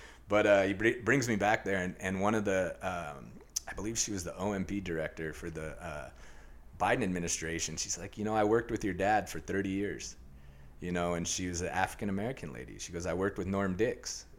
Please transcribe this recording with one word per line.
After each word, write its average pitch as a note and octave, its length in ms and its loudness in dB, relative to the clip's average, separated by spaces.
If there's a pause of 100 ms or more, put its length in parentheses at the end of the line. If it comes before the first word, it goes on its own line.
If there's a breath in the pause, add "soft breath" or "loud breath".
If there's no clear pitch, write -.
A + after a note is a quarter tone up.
(280 loud breath)
But, G#2 180 6
uh, G2+ 180 10
he G2 100 4
br-, G#2+ 320 4
brings B2 240 4
me A2 80 4
back G#2 260 4
there, G2 140 2
and, F2+ 240 0
and F#2+ 180 0
one G#2 160 4
of G#2+ 80 2
the, F#2 380 2
um, D2+ 500 -6 (380)
I - 40 -8
believe A2 240 -4
she - 140 -2
was F#2+ 140 -4
the D#2+ 120 -6
O F#2+ 140 0
M F#2+ 140 0
B G2 160 -4
director D#2+ 500 -4
for E2+ 180 -10
the, D#2 320 -8
uh, D2 280 -8 (680 loud breath)
Biden A2 260 4
administration. E2 720 -2
She's - 200 -4
like, - 200 -10
"You G#2 80 -4
know, A2 100 0
I G#2+ 80 6
worked A2+ 260 4
with A2 140 -2
your F#2+ 120 0
dad G2 340 2
for E2 100 -6
thirty F#2+ 300 -2
years," F#2+ 480 -4 (640 soft breath)
you F2 100 -4
know, F2 220 2
and E2+ 120 -2
she F2+ 220 -2
was F2 140 -4
an F2 80 -2
African-American G2 800 -2
lady. A1+ 280 -12
She - 120 -10
goes, E2+ 140 -4
"I E2+ 80 0
worked F#2+ 240 0
with F#2 100 -2
Norm G2 300 0
Dix," - 480 -2 (140)